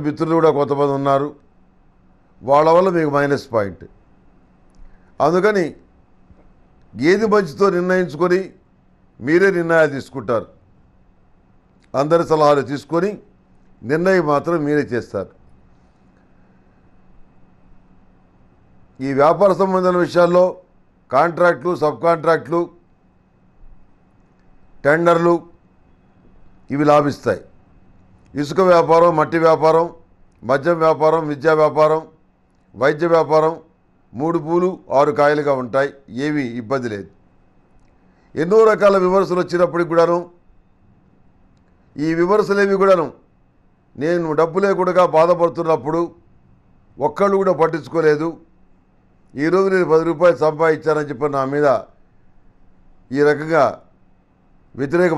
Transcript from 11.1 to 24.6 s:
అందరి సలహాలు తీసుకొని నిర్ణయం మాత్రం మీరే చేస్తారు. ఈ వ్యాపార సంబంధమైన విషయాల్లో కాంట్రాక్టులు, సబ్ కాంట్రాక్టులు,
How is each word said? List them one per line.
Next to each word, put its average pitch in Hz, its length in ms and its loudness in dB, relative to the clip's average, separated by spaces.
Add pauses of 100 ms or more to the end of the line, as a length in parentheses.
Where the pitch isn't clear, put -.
అందరి 165 360 0
సలహాలు 147 400 2
తీసుకొని 160 400 -4 (720)
నిర్ణయం 170 500 0
మాత్రం 147 260 -2 (100)
మీరే 147 160 0 (100)
చేస్తారు. 107 380 -8 (3750)
ఈ 131 100 -4 (100)
వ్యాపార 160 300 4 (100)
సంబంధమైన 185 460 0
విషయాల్లో 175 400 2 (640)
కాంట్రాక్టులు, 165 720 0
సబ్ 147 240 -2
కాంట్రాక్టులు, 160 560 0 (2250)